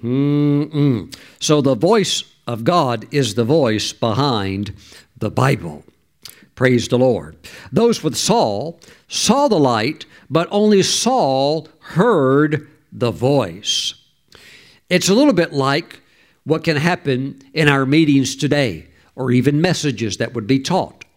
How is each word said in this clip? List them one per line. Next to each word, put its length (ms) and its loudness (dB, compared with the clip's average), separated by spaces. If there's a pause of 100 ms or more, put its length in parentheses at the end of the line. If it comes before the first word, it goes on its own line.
Mm-mm. 1080 0 (240)
So 220 2
the 140 2
voice 500 0 (220)
of 180 -8
God 460 0
is 240 -2
the 100 0
voice 480 0
behind 840 -2 (420)
the 140 -6
Bible. 540 -2 (680)
Praise 340 0
the 100 0
Lord. 380 0 (360)
Those 300 0
with 140 -4
Saul 640 -2 (280)
saw 400 0
the 100 2
light, 480 0 (220)
but 220 0
only 320 4
Saul 840 0 (120)
heard 880 2 (240)
the 180 -2
voice. 840 -2 (960)
It's 200 0
a 60 4
little 180 4
bit 200 0
like 480 -2 (440)
what 200 -2
can 120 0
happen 640 -2 (140)
in 140 2
our 180 4
meetings 500 2
today, 500 -2 (300)
or 140 -4
even 300 2
messages 580 -2
that 160 -6
would 120 -6
be 120 2
taught 460 -6 (120)